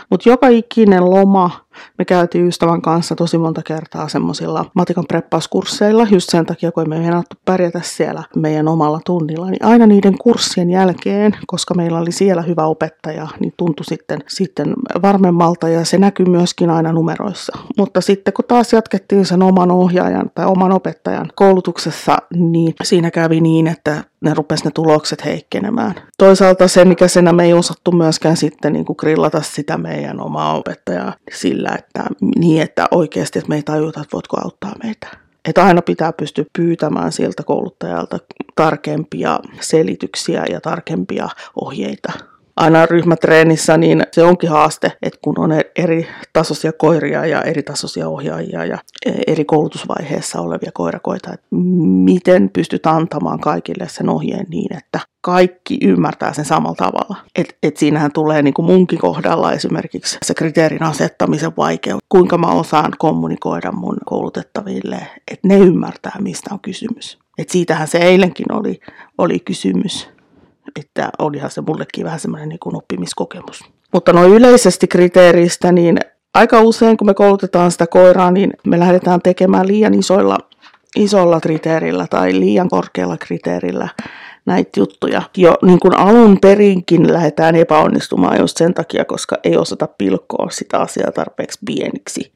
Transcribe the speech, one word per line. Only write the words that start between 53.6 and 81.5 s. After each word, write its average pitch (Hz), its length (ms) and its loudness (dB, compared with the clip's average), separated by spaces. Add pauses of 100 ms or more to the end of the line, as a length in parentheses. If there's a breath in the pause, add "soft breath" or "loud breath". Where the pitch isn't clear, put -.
sen 165 200 -6
ohjeen 170 400 -4
niin, - 280 -8
että - 240 -10 (200)
kaikki 180 600 -2
ymmärtää 165 500 0
sen 147 120 -8
samalla 160 320 -2
tavalla. - 400 -4 (200)
Et, - 260 -6
et 151 140 -2
siinähän 147 360 0
tulee 156 300 0
niinku 143 200 0
munkin 175 360 2
kohdalla 165 540 -2
esimerkiksi - 680 -8
se - 120 -4
kriteerin 160 480 -2
asettamisen 160 760 -4
vaikeus. 165 520 -4
Kuinka 180 300 4
mä 165 80 -2
osaan 165 520 0
kommunikoida 117 760 -4
mun - 320 -8
koulutettaville, 190 1040 -8 (240)
että - 180 -4
ne 196 100 6
ymmärtää, - 640 2
mistä 190 340 -8
on 196 60 -14
kysymys. - 580 -12 (200)
Et 160 120 -10
siitähän 160 380 -2
se 170 100 -2
eilenkin 180 540 2
oli, 202 280 -6 (380 loud breath)
oli 175 200 -2
kysymys. 185 720 -6 (720)
Että - 380 -8
olihan 147 320 -6
se 165 100 -10
mullekin 151 440 -8
vähän 165 160 -8
semmoinen 156 280 -10
niinku 170 280 -12
oppimiskokemus. - 880 -10 (280)
Mutta 185 200 4
noin 180 200 8
yleisesti 240 540 6
kriteeristä, 175 840 4
niin 170 260 4 (360)
aika 233 260 6
usein, 226 360 4
kun 208 100 -2
me 196 80 4
koulutetaan 196 560 2
sitä 170 160 -2
koiraa, 180 440 6
niin 185 220 0 (140)
me 175 120 2
lähdetään 180 440 2
tekemään 185 440 2
liian 208 280 2
isoilla, 196 440 2 (580 soft breath)
isolla 185 440 2
kriteerillä 165 680 -2